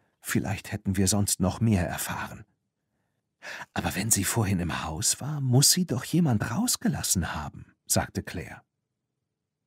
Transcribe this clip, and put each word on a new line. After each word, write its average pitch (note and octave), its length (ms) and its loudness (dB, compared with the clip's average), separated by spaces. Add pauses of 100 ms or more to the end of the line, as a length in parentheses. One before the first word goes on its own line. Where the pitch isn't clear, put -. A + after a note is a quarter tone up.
(200)
Vielleicht - 520 -4
hätten G2 240 -2
wir G2 120 4
sonst G#2 320 2
noch F2+ 200 2
mehr G#2 260 4
erfahren." - 580 -6 (1300)
"Aber F#2+ 200 -2
wenn G2+ 160 -2
sie G2+ 140 4
vorhin G2+ 360 2
im E2 220 -4
Haus - 380 -2
war, D3 200 -6
muss C3 320 6
sie F3+ 140 0
doch B2 180 -4
jemand C#3+ 460 2
rausgelassen A2+ 840 0
haben", - 400 -12 (120)
sagte - 360 -2
Claire. - 400 -10 (1040)